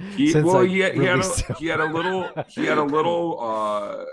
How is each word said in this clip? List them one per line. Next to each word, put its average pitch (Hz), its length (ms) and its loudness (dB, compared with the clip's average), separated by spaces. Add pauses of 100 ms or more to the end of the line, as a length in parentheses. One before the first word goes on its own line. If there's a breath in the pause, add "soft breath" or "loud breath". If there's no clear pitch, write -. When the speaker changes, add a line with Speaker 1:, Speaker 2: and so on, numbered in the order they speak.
(160)
Speaker 1:
He, 156 160 4
Speaker 2:
Since 156 140 4
Speaker 1:
well, 185 160 6
Speaker 2:
I 185 40 4
Speaker 1:
he 185 140 0
had, 185 140 2
he 139 100 2
had 180 140 2
Speaker 2:
released - 240 0
Speaker 1:
a, - 60 -2
Speaker 2:
him. 220 100 -6
Speaker 1:
he 156 80 -6
had 160 140 0
a 160 60 0
little, 175 440 -2 (180)
he - 180 -4
had 156 120 2
a 151 40 2
little, 165 580 0
uh, 107 720 -4